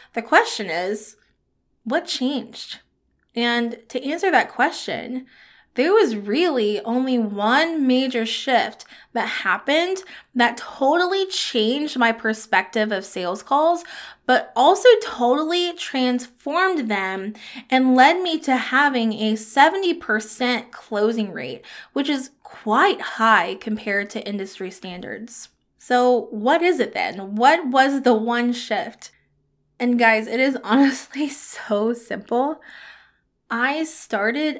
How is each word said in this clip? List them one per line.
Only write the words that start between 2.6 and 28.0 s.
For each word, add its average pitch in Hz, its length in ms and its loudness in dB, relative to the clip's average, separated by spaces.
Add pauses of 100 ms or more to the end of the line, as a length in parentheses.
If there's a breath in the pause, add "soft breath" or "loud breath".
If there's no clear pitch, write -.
And 233 420 -2 (120)
to - 140 -8
answer 339 280 -2
that 254 200 2
question, 254 760 -4 (480 soft breath)
there 320 180 2
was 330 220 4
really 214 680 0
only 254 360 0
one 247 680 0
major 254 380 2
shift - 600 -2 (280 loud breath)
that 240 140 -2
happened 302 760 -2 (320 loud breath)
that 240 220 2
totally 359 720 0
changed 269 680 -2
my 233 140 2
perspective 214 800 -2
of 190 140 -4
sales 185 360 -6
calls, 330 420 2 (440 loud breath)
but - 280 2
also 311 320 6 (140)
totally 311 720 0
transformed 277 1160 -2
them 190 440 -4 (380 loud breath)
and 262 240 4
led 311 260 6
me 330 180 -2
to 262 160 0
having 254 580 0
a 214 220 -2
seventy 330 580 2
percent 233 800 -4
closing 214 600 -2
rate, 127 320 -10 (300 loud breath)
which 277 160 -2
is 269 220 -4 (120)
quite 285 580 0
high 196 580 2
compared 208 520 -4
to - 160 -10
industry 196 420 -8
standards. 180 800 -14 (300)
So 247 500 2
what 254 320 2
is 339 180 2
it 208 140 -2
then? 196 420 -4
What 285 320 4
was 269 360 2